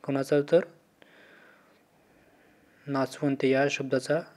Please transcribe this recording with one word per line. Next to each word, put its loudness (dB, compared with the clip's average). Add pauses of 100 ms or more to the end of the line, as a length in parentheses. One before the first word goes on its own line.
कोणाचा? 0
तर 4 (2250)
नासवंत -2
या 4
शब्दाचा -2 (180)